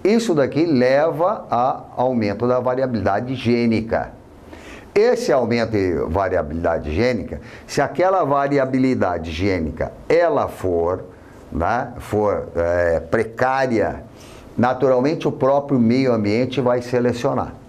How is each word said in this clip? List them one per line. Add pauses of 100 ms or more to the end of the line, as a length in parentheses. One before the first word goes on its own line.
Isso
daqui
leva
a (120)
aumento
da
variabilidade
gênica. (840)
Esse
aumento
de (140)
variabilidade
gênica, (280)
se
aquela
variabilidade
gênica (160)
ela
for, (480)
né,
for,
é,
precária, (540)
naturalmente
o
próprio
meio
ambiente
vai
selecionar. (160)